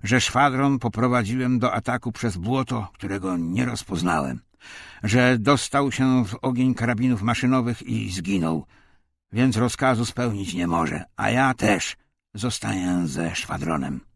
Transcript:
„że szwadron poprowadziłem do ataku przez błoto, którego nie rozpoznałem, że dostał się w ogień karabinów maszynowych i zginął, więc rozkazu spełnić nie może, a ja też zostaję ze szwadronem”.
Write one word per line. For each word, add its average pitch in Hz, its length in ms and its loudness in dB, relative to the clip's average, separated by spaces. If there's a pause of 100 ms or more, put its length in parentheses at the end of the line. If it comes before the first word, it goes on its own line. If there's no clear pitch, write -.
„że 117 180 2
szwadron 135 580 2
poprowadziłem 123 800 0
do 123 140 2
ataku 120 380 -4
przez 101 260 -4
błoto, 117 560 -2
którego 95 440 -4
nie 90 280 0
rozpoznałem, 82 760 -2 (640)
że 123 360 4
dostał 139 520 2
się 127 340 2
w 101 160 -8
ogień 127 320 2
karabinów 117 480 0
maszynowych 120 600 2
i 110 300 -4
zginął, 87 540 0 (680)
więc 117 260 2
rozkazu 120 480 2
spełnić 101 480 -4
nie 87 140 -2
może, 82 360 -2 (120)
a 104 140 -2
ja 131 240 2
też 104 420 0 (380)
zostaję 95 760 -2
ze 82 280 -4
szwadronem”. 69 640 -4 (140)